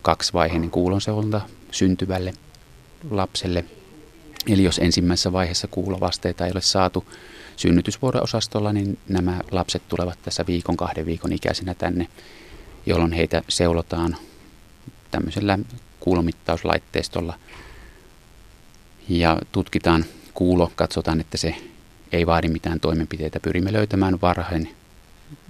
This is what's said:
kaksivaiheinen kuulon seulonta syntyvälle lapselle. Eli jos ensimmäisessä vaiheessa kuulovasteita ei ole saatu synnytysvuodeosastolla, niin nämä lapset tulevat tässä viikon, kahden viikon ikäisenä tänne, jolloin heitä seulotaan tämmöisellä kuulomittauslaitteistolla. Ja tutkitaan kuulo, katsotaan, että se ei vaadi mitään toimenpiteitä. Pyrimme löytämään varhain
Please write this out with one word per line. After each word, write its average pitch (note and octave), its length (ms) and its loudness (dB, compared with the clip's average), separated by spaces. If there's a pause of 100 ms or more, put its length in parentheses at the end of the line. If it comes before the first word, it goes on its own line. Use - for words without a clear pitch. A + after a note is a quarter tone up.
kaksivaiheinen E2 680 0
kuulon F#2 300 2
seulonta G#2+ 400 -2 (300)
syntyvälle F#2 640 0 (800)
lapselle. F#2 540 -2 (840)
Eli G2 140 6
jos F2 160 4
ensimmäisessä F2 540 2
vaiheessa F2+ 360 -2
kuulovasteita F#2 800 -2
ei F2+ 60 -2
ole F#2 80 -4
saatu F2+ 440 2 (520)
synnytysvuodeosastolla, G#2 1160 0
niin G2+ 260 -2 (100)
nämä F#2 320 0 (100)
lapset F2+ 380 -2
tulevat F2 340 -4
tässä - 240 -4
viikon, F2 300 0
kahden E2 300 -4
viikon E2+ 260 -4
ikäisenä F2 420 -2
tänne, F2 340 -2 (800)
jolloin E2 260 4
heitä E2 360 2
seulotaan E2+ 680 0 (960)
tämmöisellä - 480 0 (420)
kuulomittauslaitteistolla. E2+ 1400 0 (1700)
Ja E2+ 300 4 (140)
tutkitaan E2+ 520 2 (300)
kuulo, F2+ 420 4
katsotaan, E2 440 -2
että - 160 -8
se E2 180 -2 (580)
ei E2+ 140 2
vaadi E2 220 2
mitään D#2+ 320 -2
toimenpiteitä. D#2+ 600 -2
Pyrimme F2+ 320 0
löytämään F#2+ 480 0
varhain F2 540 0 (760)